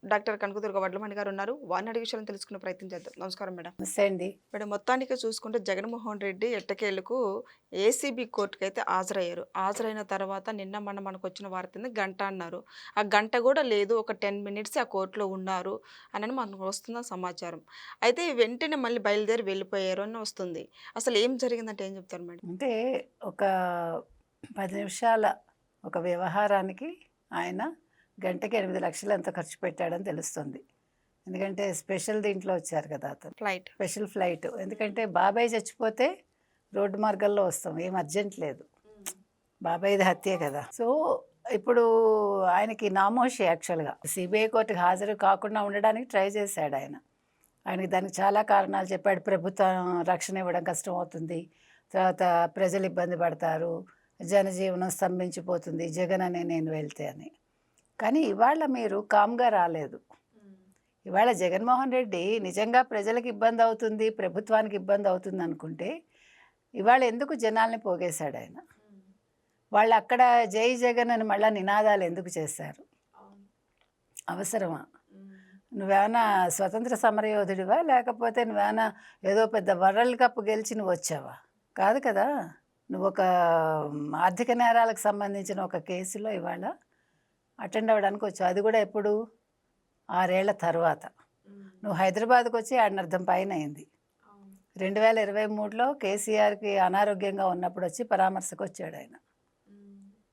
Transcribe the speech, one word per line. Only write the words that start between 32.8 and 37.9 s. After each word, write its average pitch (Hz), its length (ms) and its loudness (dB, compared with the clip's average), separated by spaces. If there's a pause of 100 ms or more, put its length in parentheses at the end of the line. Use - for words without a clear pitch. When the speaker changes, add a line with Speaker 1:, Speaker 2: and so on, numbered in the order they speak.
Speaker 2:
కదా 151 220 -8
అతను. - 280 -14
Speaker 1:
ఫ్లైట్. 190 320 -6
Speaker 2:
స్పెషల్ 202 380 -6
ఫ్లైట్. 180 380 -2
ఎందుకంటే 208 600 -4
బాబాయ్ 202 480 2
చచ్చిపోతే 226 720 -2 (500)
రోడ్డు 202 240 0
మార్గంలో 208 480 2
వస్తాం, 170 340 -4
ఏం 185 160 -4